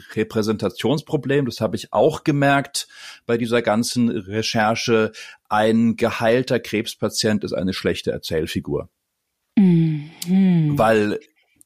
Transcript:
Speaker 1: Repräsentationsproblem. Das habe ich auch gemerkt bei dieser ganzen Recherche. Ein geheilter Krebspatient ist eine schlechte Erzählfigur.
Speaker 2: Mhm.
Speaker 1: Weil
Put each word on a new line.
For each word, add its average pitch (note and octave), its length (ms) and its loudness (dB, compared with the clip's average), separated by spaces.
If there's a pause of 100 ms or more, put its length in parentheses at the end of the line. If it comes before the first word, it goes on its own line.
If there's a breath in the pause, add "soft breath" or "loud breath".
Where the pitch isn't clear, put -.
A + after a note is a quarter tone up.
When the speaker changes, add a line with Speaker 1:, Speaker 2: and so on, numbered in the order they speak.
(140)
Speaker 1:
Repräsentationsproblem. A2+ 1300 -2
Das - 140 -8
habe A2 140 -2
ich - 180 -10
auch D3 300 2
gemerkt C#3+ 640 0 (400 loud breath)
bei A#2+ 100 0
dieser A#2 260 0
ganzen A#2 480 0
Recherche. A2 1000 0 (380 loud breath)
Ein A2+ 480 2
geheilter A#2 640 0
Krebspatient G#2+ 840 -4
ist - 120 -6
eine F#2 180 -2
schlechte E2+ 400 -4
Erzählfigur. D2 800 -6 (680)
Speaker 2:
Mhm. E3 1200 2
Speaker 1:
Weil G#2+ 400 2 (460)